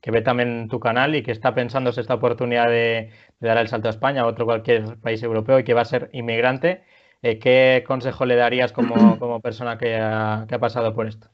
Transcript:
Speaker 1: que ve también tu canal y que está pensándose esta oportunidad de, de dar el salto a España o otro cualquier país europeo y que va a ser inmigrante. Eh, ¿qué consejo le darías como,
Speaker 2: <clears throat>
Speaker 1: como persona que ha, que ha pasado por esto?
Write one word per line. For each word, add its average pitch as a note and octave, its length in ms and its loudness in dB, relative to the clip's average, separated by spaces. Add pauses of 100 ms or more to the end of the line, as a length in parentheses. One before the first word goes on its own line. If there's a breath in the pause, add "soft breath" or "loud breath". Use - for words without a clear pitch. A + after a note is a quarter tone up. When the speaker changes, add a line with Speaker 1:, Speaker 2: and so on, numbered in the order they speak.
Speaker 1:
que - 100 -8
ve A2+ 100 2
también A#2+ 480 -2
tu A#2 120 -6
canal B2 340 0
y C3+ 80 -2
que A#2+ 100 -6
está A2+ 220 -2
pensándose B2 460 -2
esta A#2 140 -4
oportunidad A#2+ 540 0
de, A#2 420 0 (300 soft breath)
de A#2 80 -2
dar A2+ 100 4
el A2 100 0
salto A2 200 -4
a G#2+ 40 -2
España B2+ 340 -2
o - 20 2
otro A#2 160 -4
cualquier A2+ 560 0
país A2+ 220 -4
europeo A#2 360 2
y B2 60 0
que A#2 100 2
va A#2 80 4
a A2+ 40 -4
ser B2 260 -4
inmigrante. B2+ 680 0 (400 soft breath)
Eh, A2+ 160 0
¿qué B2+ 480 4
consejo B2+ 400 -4
le B2 100 2
darías A#2+ 360 2
como, A#2+ 220 -2
Speaker 2:
<clears throat> G#2+ 240 6
Speaker 1:
como A#2+ 220 -6
persona A#2 380 -8
que A#2 180 -2
ha, A2 520 -2
que A#2+ 80 -4
ha - 40 -2
pasado A#2 340 0
por A2+ 120 -4
esto? - 280 -14